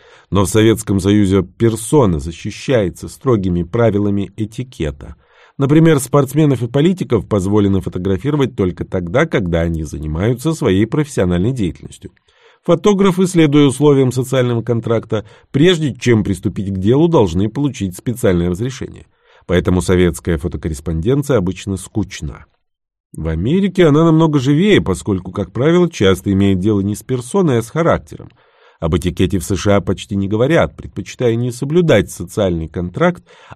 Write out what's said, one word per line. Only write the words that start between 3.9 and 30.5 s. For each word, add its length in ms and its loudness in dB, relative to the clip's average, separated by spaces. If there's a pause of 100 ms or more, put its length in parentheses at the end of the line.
этикета. 800 -10 (420)
Например, 440 4
спортсменов 600 0
и 60 -4
политиков 580 0
позволено 540 2
фотографировать 800 -2
только 260 -2
тогда, 420 -2
когда 360 -2
они 220 -2
занимаются 680 -2
своей 340 2
профессиональной 640 -2
деятельностью. 580 -8 (520)
Фотографы, 600 2
следуя 400 4
условиям 460 2
социального 500 -2
контракта, 640 -4 (260)
прежде 440 2
чем 280 2
приступить 480 -4
к 60 -4
делу, 300 2
должны 420 2
получить 480 -6
специальное 540 -2
разрешение. 560 -8 (400)
Поэтому 340 2
советская 560 0
фотокорреспонденция 1000 -4
обычно 400 -4
скучна. 680 -10 (680)
В 140 -8
Америке 600 2
она 180 6
намного 340 4
живее, 400 4
поскольку, 520 -4
как 200 -8
правило, 380 2
часто 420 0
имеет 280 2
дело 220 2
не 140 -2
с 60 -14
персоной, 560 0
а 60 2
с 60 -12
характером. 600 -2 (500)
Об 160 -2
этикете 440 -2
в 40 -6
С 120 -4
Ш 220 0
А 40 0
почти 340 -6
не 120 -2
говорят, 500 0